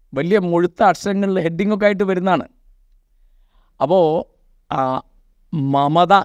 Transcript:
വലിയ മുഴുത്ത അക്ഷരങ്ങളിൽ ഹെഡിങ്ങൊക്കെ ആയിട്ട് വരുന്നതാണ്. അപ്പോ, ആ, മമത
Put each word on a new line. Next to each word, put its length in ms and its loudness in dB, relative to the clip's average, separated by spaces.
വലിയ 260 0
മുഴുത്ത 440 -2
അക്ഷരങ്ങളിൽ 560 0
ഹെഡിങ്ങൊക്കെ 460 -2
ആയിട്ട് 180 0
വരുന്നതാണ്. 420 -2
അപ്പോ, 200 2
ആ, 100 -4
മമത 420 2